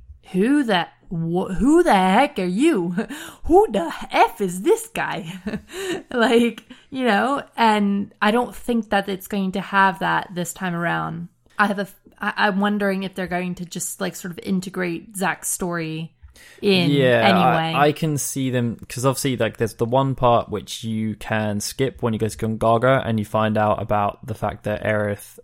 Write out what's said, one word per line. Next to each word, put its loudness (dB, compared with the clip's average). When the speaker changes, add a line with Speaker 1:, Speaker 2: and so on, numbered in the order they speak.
Speaker 1:
who 2
the, 0
wh-, -4
who 6
the 4
heck 4
are -2
you? 2
<laughs> -8
Who 6
the -2
F 2
is -4
this 2
guy?" -6
<laughs> -8
Like, 2
you -4
know, 0
and 2
I 2
don't 0
think -4
that 0
it's -8
going -2
to -4
have 2
that -2
this -6
time -6
around. -4
I 4
have -2
a, -4
I, -4
I'm 0
wondering 0
if -8
they're -6
going -4
to -10
just, -10
like, -6
sort -12
of -14
integrate -4
Zack's -4
story -6
in 4
Speaker 2:
Yeah, 6
Speaker 1:
anyway. 4
Speaker 2:
I, 6
I 2
can -2
see -4
them, 0
'cause -2
obviously, 0
like, -2
there's -2
the -2
one 0
part 2
which -8
you -4
can -4
skip -4
when 0
you -4
go 0
to -8
Gongaga 2
and 0
you -2
find 0
out 2
about -2
the -8
fact -8
that -4
Aerith -4